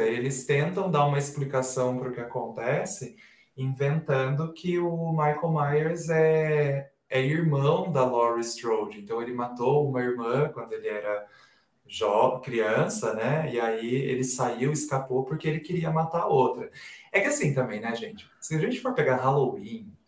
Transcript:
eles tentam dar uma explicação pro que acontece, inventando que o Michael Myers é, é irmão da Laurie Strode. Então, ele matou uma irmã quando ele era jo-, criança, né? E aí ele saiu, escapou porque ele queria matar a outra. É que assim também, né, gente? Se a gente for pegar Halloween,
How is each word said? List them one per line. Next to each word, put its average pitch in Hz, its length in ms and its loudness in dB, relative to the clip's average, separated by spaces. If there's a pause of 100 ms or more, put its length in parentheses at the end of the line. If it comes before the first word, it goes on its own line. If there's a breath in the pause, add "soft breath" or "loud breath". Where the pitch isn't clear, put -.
eles 123 420 0
tentam 175 460 0
dar 147 160 4
uma 139 120 2
explicação 127 800 0
pro 127 140 -4
que 120 80 -8
acontece, 120 960 -4 (400 soft breath)
inventando 139 960 0
que 175 260 -2
o 165 340 -2
Michael 151 400 0
Myers 151 560 0
é, 156 840 2 (200)
é 131 120 2
irmão 156 680 2
da 131 140 4
Laurie 117 360 2
Strode. 107 580 -2
Então, 113 200 -6
ele 123 140 -6
matou 123 540 2
uma 127 140 0
irmã 123 460 0
quando 110 240 -10
ele 110 160 -6
era 104 380 -4 (600 soft breath)
jo-, 107 540 2
criança, 113 720 0
né? 127 380 0
E 117 80 0
aí 113 340 0
ele 127 300 0
saiu, 127 480 0
escapou 131 520 -2
porque 156 240 -4
ele 156 120 -2
queria 165 300 -2
matar 156 320 0
a - 40 -2
outra. - 440 2 (420 loud breath)
É 202 80 2
que 190 80 2
assim 143 260 0
também, 113 260 -2
né, 117 140 -4
gente? - 340 -12 (120)
Se - 140 -6
a 156 40 0
gente 233 220 -2
for 254 140 -4
pegar 131 220 2
Halloween, 113 760 0 (160)